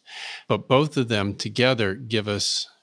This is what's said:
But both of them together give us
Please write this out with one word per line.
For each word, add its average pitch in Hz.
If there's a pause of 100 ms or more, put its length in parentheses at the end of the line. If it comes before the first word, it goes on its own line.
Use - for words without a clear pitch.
(480)
But 107
both 147
of 120
them 101
together 113
give 113
us - (160)